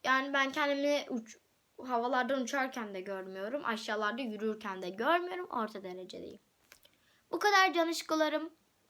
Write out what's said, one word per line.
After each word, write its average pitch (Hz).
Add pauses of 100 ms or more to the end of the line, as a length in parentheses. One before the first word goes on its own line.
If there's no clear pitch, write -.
Yani 277
ben 269
kendimi 285
uç-, 226 (500)
havalardan 254
uçarken 254
de 185
görmüyorum, 190
aşağılarda 214
yürürken 214
de 180
görmüyorum, 349
orta 214
derecedeyim. 185 (920)
Bu 339
kadar 381
canışkolarım. 320 (360)